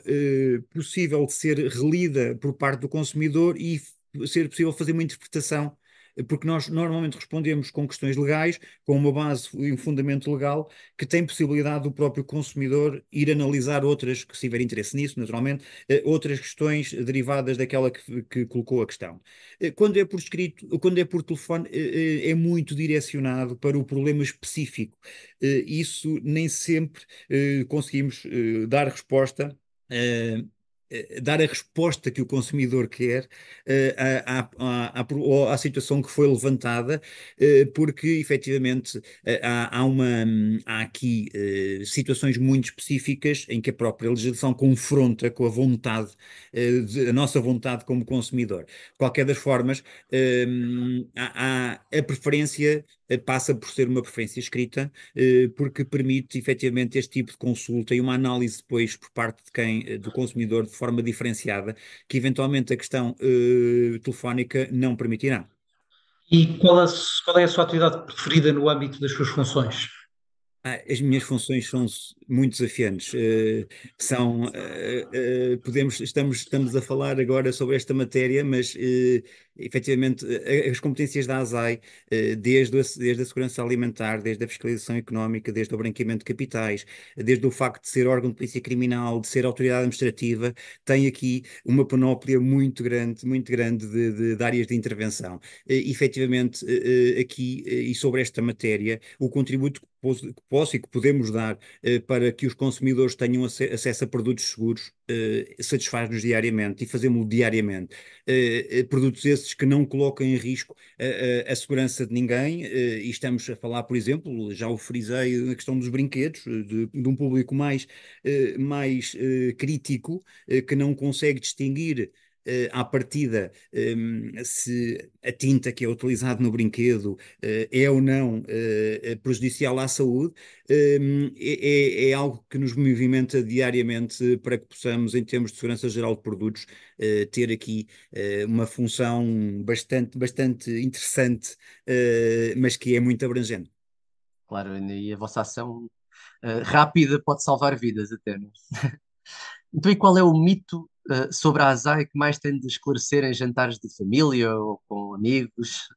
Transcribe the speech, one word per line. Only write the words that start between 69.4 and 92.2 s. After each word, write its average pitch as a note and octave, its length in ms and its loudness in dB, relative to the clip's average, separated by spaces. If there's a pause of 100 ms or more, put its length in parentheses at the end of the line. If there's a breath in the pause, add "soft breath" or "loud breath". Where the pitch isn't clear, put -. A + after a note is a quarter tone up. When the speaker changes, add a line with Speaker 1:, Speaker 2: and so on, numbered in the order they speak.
Speaker 1:
Ah, B2 160 -8 (100)
as B2+ 120 0
minhas C3+ 220 4
funções B2+ 460 -2
são B2 160 0
s-, - 300 -10 (140)
muito B2 280 4
desafiantes. G#2+ 580 -2
Eh, A2 520 2 (300 loud breath)
são, A#2+ 560 0
eh, F#2+ 600 -6
eh, B2+ 440 0
podemos, C3 420 -2
estamos, C#3 380 0
estamos C3 380 -2
a C3 60 4
falar C3+ 380 -2
agora C3 320 2
sobre C3 240 0
esta B2+ 200 -2
matéria, C3 500 2
mas, B2+ 320 0
eh, B2+ 460 4 (340 soft breath)
efetivamente, B2+ 720 0
eh, C3 400 0
as B2 100 -2
competências C#3+ 460 -2
da C3 140 -4
asai, A#2 420 -2 (300 soft breath)
eh, A2 240 0
desde B2 440 4
a, C3 40 2 (120)
desde B2 280 0
a - 20 -2
segurança B2+ 380 -6
alimentar, A#2 580 -2
desde A2 240 -4
a - 20 -10
fiscalização A#2 480 -4
económica, A2 560 -4
desde G#2+ 220 -4
o A2 60 -4
branqueamento A2 400 -2
de - 60 -12
capitais, A2+ 600 -4 (320 loud breath)
desde A#2 280 2
o C3 40 4
facto B2 320 -2
de - 80 -12
ser B2+ 180 2
órgão B2+ 220 2
de A2 60 -6
polícia A#2 260 -6
criminal, B2 580 0
de A2 80 -6
ser B2+ 180 2
autoridade B2 340 2
administrativa, A#2+ 760 0 (320 loud breath)
tem C3+ 220 6
aqui B2+ 360 -2 (220 loud breath)
uma C3+ 220 4
panóplia C3 520 2